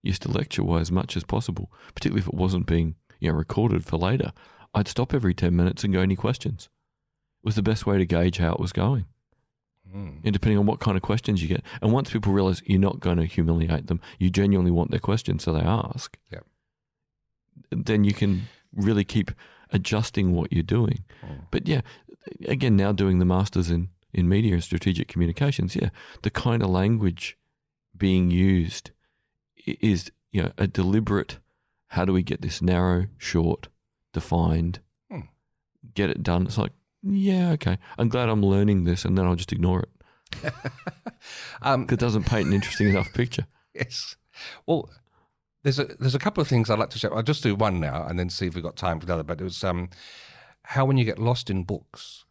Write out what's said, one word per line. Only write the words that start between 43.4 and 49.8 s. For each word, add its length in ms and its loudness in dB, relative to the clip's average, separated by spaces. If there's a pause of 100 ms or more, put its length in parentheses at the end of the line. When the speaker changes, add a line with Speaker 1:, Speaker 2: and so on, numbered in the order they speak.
Speaker 2:
<laughs> 40 -20 (180)
Yes. 420 -10 (500)
Well, 240 -2 (720)
there's 160 0
a, 80 -2 (140)
there's 160 0
a 40 -2
couple 220 -2
of 60 0
things 220 2
I'd 100 2
like 120 -2
to 80 -12
share. 160 -2
I'll 60 -2
just 220 -2
do 100 2
one 260 0
now 280 -4
and 100 -4
then 140 -2
see 160 -6
if 80 -6
we've 80 -8
got 120 -10
time 240 -2
for 60 -12
the 80 -2
other. 100 -4
But 160 -8
it 40 -8
was, 200 -8
um, 260 -2 (720)